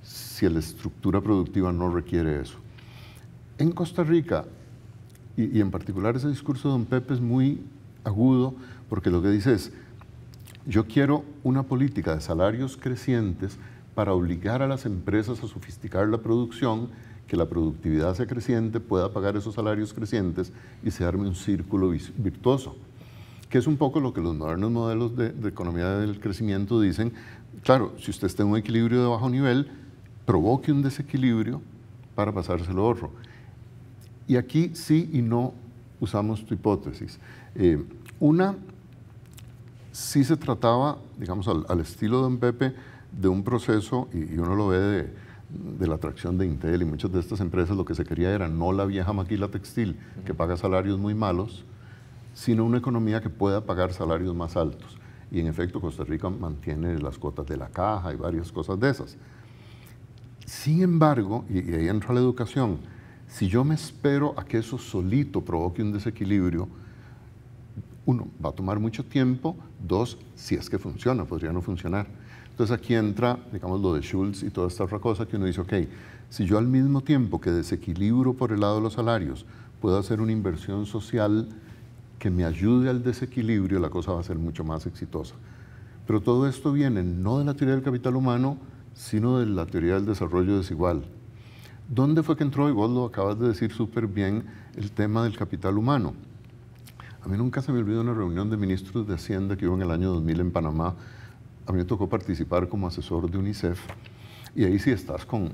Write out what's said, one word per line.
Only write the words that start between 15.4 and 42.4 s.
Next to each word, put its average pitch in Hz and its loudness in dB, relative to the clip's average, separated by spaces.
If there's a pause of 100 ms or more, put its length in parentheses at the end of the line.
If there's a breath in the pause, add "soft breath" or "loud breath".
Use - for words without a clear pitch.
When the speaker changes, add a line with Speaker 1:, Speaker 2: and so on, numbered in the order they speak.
Speaker 1:
a 90 -8
sofisticar - -4
la 113 2
producción, 117 0 (400 loud breath)
que - -4
la 85 4
productividad 80 0
sea 120 -2
creciente, 113 0
pueda 98 0
pagar 101 0
esos 104 -4
salarios 107 -2
crecientes 95 -2 (320 loud breath)
y 113 -2
se 90 -2
arme 98 0
un 92 -2
círculo 92 0
vis-, - -4
virtuoso", - 0 (720 loud breath)
que - 2
es 123 4
un 156 4
poco 147 2
lo 131 0
que - -4
los 82 0
modernos 85 -2
modelos 117 0
de, 117 0
de 107 -4
economía 90 -2
del 104 -2
crecimiento 101 0
dicen, 107 2 (520 loud breath)
"Claro, 127 6
si - -10
usted 95 -2
está 104 2
en 101 4
un 107 4
equilibrio 113 2
de 123 4
bajo 120 2
nivel, 135 2 (560 loud breath)
provoque 110 4
un 143 4
desequilibrio 131 0 (540)
para 104 2
pasárselo 90 0
a 117 6
otro". 117 -2 (1160 loud breath)
Y 127 4
aquí 156 2
sí 160 2
y 131 2
no 120 2 (460)
usamos 107 0
tu - -4
hipótesis. - -2 (360 loud breath)
Eh, 82 4 (360)
una, 180 4 (1400)
sí - 2
se 151 4
trataba, 131 2 (180)
digamos, 95 -4
al, 82 2
al 90 2
estilo 104 0
de 131 4
don 127 0
Pepe, 127 2 (360 loud breath)